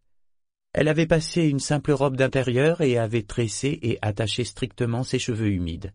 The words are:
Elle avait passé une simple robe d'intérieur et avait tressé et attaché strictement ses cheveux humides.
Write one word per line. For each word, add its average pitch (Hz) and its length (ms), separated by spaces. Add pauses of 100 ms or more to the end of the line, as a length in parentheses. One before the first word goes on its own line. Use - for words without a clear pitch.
(760)
Elle 151 120
avait 160 180
passé 165 360
une 139 180
simple 147 320
robe 131 240
d'intérieur 135 640
et 123 160
avait 113 260
tressé 131 580
et 113 200
attaché 110 420
strictement 120 600
ses 127 160
cheveux 110 280
humides. 87 480